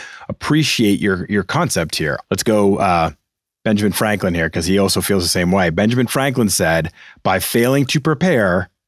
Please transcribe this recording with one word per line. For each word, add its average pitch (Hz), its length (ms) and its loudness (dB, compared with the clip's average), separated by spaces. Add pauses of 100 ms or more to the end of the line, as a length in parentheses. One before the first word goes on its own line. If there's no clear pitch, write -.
(300)
appreciate 123 720 0
your, 95 280 -2
your 101 160 0
concept 92 540 -2
here. 73 200 -2 (140)
Let's - 120 -2
go, 104 340 2
uh, 85 340 2 (540)
Benjamin 104 260 2
Franklin 101 420 -2
here, 82 160 -2
'cause 82 160 -4
he 95 140 2
also 98 220 0
feels 95 220 0
the 85 60 -2
same 87 220 0
way. 92 180 2
Benjamin 113 380 0
Franklin 131 400 0
said, 82 440 0 (300)
"By 95 180 0
failing 127 480 0
to 151 120 -2
prepare, 127 720 0 (180)